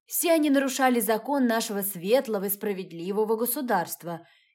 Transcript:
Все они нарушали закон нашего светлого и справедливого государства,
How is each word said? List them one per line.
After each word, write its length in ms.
Все 260
они 160
нарушали 520
закон 460
нашего 360
светлого 600
и 60
справедливого 880
государства, 880